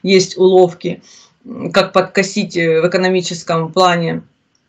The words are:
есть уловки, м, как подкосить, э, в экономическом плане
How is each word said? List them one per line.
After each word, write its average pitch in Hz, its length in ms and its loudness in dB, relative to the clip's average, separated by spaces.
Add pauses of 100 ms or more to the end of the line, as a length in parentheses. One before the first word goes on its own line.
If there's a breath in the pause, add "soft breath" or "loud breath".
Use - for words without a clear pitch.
есть 185 340 2
уловки, 185 640 2 (420 soft breath)
м, - 280 -10
как 190 200 0
подкосить, 190 640 -2
э, 165 240 0
в 175 60 0
экономическом 175 880 -2
плане 170 500 0 (460)